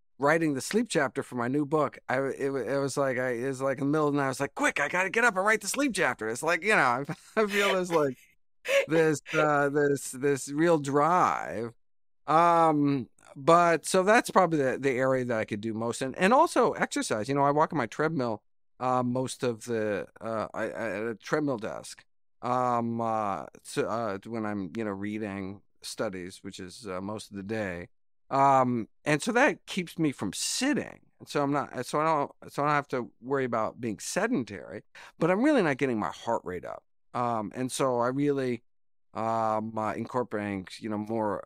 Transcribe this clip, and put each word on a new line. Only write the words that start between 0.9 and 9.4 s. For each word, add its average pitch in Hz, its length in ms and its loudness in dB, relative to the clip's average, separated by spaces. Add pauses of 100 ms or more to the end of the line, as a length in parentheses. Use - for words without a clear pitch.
for - 120 -12
my 120 120 0
new 143 180 0
book, 143 320 0 (100)
I, 127 120 0
it, 135 340 -2
it 131 240 -2
was 139 180 -2
like, 135 220 0
I, 127 120 -2
it 120 180 -4
was 131 120 -6
like 135 180 -2
in 139 80 -2
the 139 40 0
middle 151 180 2
of 143 60 0
the 143 40 0
night, 139 80 0
I - 20 0
was 131 120 -4
like, 139 140 -4
"Quick, 285 260 0
I 143 80 0
gotta 185 220 -2
get 233 140 2
up 226 120 2
and 190 80 0
write 214 180 2
the 214 60 -10
sleep 269 260 0
chapter." 123 340 0
It's 120 140 -4
like, 165 200 0
you 208 140 2
know, 135 280 4 (180)
<laughs> - 140 -14
I, 220 60 4
I 214 40 2
feel 202 280 2
this, 185 160 0
like, 147 260 2 (720)
this, 156 320 4 (140)
uh, 147 360 4